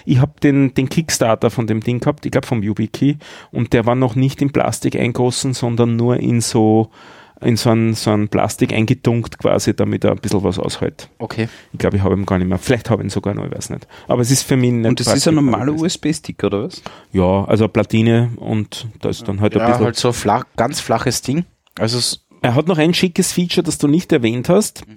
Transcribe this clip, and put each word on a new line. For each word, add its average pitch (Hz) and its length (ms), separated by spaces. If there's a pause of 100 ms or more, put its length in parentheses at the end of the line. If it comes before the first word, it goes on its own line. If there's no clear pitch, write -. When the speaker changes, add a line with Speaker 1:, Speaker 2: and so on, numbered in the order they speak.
Speaker 1:
ich 131 140
hab 147 220
den, 139 320
den 131 160
Kickstarter 120 600
von 113 180
dem 110 140
Ding 120 180
gehabt, 147 260
ich 135 60
glaub 139 140
vom 117 180
YubiKey, 117 540 (340)
und 120 220
der 117 120
war 120 100
noch 127 200
nicht 131 260
in 139 100
Plastik 123 440
eingossen, 123 580
sondern 120 420
nur 120 220
in 120 240
so, 110 480 (520)
in 120 160
so 120 140
ein, 113 220
so 110 180
ein 104 180
Plastik 104 420
eingetunkt 117 680
quasi, 101 380
damit 101 300
er 104 60
ein 98 80
bisschen 101 240
was 92 160
aushält. - 580
Speaker 2:
Okay. 113 320 (240)
Speaker 1:
Ich - 60
glaub, - 140
ich 101 80
hab 95 120
ihn 95 120
gar 95 120
nicht 90 100
mehr. 90 100
Vielleicht 117 320
hab 107 100
ich 104 60
ihn 104 40
sogar 101 240
noch, 104 120
ich 90 60
weiß - 200
nicht. - 140 (220)
Aber 123 140
es 117 100
ist 135 120
für - 120
mich 123 160
nicht 117 160
Speaker 3:
Und 120 120
das 117 80
ist 127 200
ein 160 80
Speaker 1:
praktikabel 147 80
Speaker 3:
normaler 117 280
Speaker 1:
gewesen. 156 120
Speaker 3:
U-S-B-Stick, - 600
oder 101 220
was? - 160 (300)
Speaker 1:
Ja, 95 340
also 107 200
eine 101 80
Platine 117 640
und 110 500 (140)
da 107 80
ist 110 180
dann 98 140
halt 107 140
ein 202 40
Speaker 2:
Ja, - 80
Speaker 1:
bisschen 120 180
Speaker 2:
halt 117 120
so 123 160
flach, 120 320 (100)
ganz 127 240
flaches 117 420
Ding. 151 220 (340)
Also 117 200
es - 220 (240)
Speaker 1:
Er 120 120
hat 156 120
noch 180 100
ein 156 160
schickes 185 380
Feature, 175 320
das 156 140
du 151 100
nicht 156 240
erwähnt 123 380
hast. 196 360
Speaker 2:
Mhm. 107 120